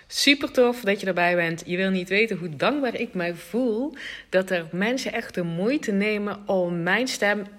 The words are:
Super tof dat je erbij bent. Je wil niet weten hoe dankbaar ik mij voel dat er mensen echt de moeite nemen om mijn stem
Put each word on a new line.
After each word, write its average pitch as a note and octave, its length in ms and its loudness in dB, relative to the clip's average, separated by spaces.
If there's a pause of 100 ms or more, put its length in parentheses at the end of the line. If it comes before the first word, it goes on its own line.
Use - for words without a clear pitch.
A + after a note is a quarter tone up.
Super C#4 440 2
tof A#3+ 300 4
dat G3+ 180 0
je G3 60 -8
erbij F3 300 2
bent. E3 300 0
Je F3 120 -2
wil F#3+ 120 0
niet F#3 200 -2
weten G#3 280 2
hoe D#3+ 180 -8
dankbaar A#3 400 0
ik A#3+ 180 -6
mij F3 200 -2
voel A#3 640 -2 (340)
dat F#3+ 200 2
er E3+ 220 -2
mensen A#3 420 -2
echt A#3 200 -8
de F3+ 100 -2
moeite G3+ 480 0
nemen G#3 560 0
om F3 360 0
mijn G3+ 240 2
stem G#3 360 0 (160)